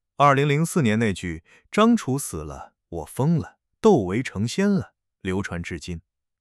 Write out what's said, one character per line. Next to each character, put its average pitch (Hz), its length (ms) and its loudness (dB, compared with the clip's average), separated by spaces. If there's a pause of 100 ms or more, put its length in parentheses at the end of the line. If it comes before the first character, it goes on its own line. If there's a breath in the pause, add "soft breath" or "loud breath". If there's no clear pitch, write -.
(160)
二 143 180 6
零 143 140 2
零 147 180 0
四 170 160 0
年 107 160 2
那 113 140 2
句 85 320 -8 (260 soft breath)
“张 226 260 4
楚 135 220 -4
死 92 200 -8
了， 71 340 -12 (160)
我 82 160 -10
疯 156 320 0
了， - 220 -6 (220)
窦 175 240 4
唯 95 160 -2
成 110 260 -4
仙 190 220 -2
了”， - 260 -2 (280)
流 95 180 -2
传 87 220 -6
至 85 160 -10
今。 85 220 -10 (400)